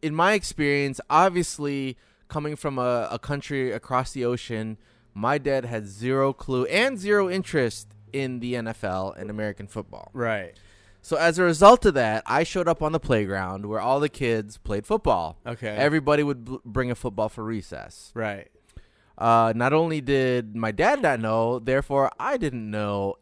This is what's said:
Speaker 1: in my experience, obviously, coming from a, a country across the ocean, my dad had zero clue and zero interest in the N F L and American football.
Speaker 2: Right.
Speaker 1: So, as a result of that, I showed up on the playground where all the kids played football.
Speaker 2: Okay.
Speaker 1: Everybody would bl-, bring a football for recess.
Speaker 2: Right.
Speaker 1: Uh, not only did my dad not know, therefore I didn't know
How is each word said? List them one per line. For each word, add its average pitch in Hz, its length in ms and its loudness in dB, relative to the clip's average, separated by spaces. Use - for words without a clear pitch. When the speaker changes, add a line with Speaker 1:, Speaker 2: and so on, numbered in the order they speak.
Speaker 1:
in 151 120 -4
my 175 180 4
experience, 143 760 0
obviously, 147 880 2
coming 151 280 -6
from 143 220 -6
a, 123 320 0
a 120 100 -6
country 139 520 -4
across 123 400 -4
the 127 120 -4
ocean, 113 520 -4
my 123 240 0
dad 135 260 -2
had 113 220 -8
zero 131 460 0
clue 127 340 -2
and 233 320 0
zero 196 320 2
interest 160 580 -2
in 131 280 -4
the 123 160 -4
N 117 100 -4
F 113 160 -8
L 95 340 -4
and 104 140 -12
American 104 380 -6
football. - 440 -12
Speaker 2:
Right. 110 420 -4
Speaker 1:
So, - 140 -2
as 165 220 4
a 180 60 4
result 196 420 8
of 180 80 6
that, 110 320 2
I 139 160 2
showed 170 240 -2
up 165 160 0
on 151 100 0
the 160 60 0
playground 98 680 -2
where 107 140 -4
all 131 200 0
the 151 80 0
kids 113 500 -2
played 104 280 -6
football. 131 600 0
Speaker 2:
Okay. 120 300 -8
Speaker 1:
Everybody 147 480 2
would 131 200 -4
bl-, 123 200 -10
bring 123 260 -2
a 117 60 -2
football 110 320 -4
for 110 160 -10
recess. 98 680 -10
Speaker 2:
Right. 104 340 -6
Speaker 1:
Uh, 113 380 6
not 123 180 4
only 160 280 2
did 127 560 2
my 110 160 -2
dad 220 280 4
not 139 200 2
know, 113 400 2
therefore 135 580 2
I 269 200 -2
didn't 123 300 -4
know 101 540 -2